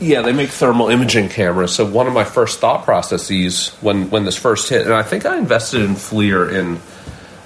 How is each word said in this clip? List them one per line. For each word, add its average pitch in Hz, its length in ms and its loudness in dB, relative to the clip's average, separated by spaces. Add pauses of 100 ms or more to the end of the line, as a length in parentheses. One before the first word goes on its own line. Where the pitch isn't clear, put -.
Yeah, 147 200 2
they 117 120 0
make 139 160 0
thermal 120 400 2
imaging 117 400 2
cameras. 90 440 0
So 113 120 0
one 113 220 2
of 123 60 -2
my 110 120 2
first - 340 0
thought 127 240 0
processes 90 840 -2 (100)
when, 98 300 0
when 107 160 0
this 90 100 -2
first - 320 0
hit, 123 180 2
and 113 80 2
I 110 100 2
think 196 220 -4
I 359 120 -2
invested 123 440 0
in 98 140 0
Fleer 98 540 0
in, 90 320 -4 (640)